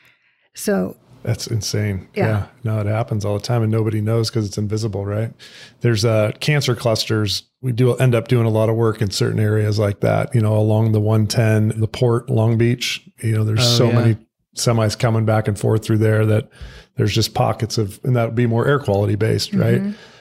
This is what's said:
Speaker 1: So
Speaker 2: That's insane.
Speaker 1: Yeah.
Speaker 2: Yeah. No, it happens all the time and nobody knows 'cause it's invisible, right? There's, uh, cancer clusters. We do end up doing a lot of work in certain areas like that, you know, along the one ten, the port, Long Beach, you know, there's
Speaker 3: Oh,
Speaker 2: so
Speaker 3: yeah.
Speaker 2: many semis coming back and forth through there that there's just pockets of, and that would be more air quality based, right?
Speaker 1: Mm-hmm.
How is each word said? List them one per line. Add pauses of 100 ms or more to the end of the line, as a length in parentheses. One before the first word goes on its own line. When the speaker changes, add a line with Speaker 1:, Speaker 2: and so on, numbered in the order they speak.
(540)
Speaker 1:
So (260)
Speaker 2:
That's
insane.
Speaker 1:
Yeah.
Speaker 2:
Yeah. (180)
No,
it
happens
all
the
time
and
nobody
knows
'cause
it's
invisible,
right? (480)
There's,
uh,
cancer
clusters. (180)
We
do
end
up
doing
a
lot
of
work
in
certain
areas
like
that,
you
know,
along
the
one
ten,
the
port,
Long
Beach, (140)
you
know,
there's
Speaker 3:
Oh,
Speaker 2:
so
Speaker 3:
yeah.
Speaker 2:
many (380)
semis
coming
back
and
forth
through
there
that (480)
there's
just
pockets
of,
and
that
would
be
more
air
quality
based,
right?
Speaker 1:
Mm-hmm. (280)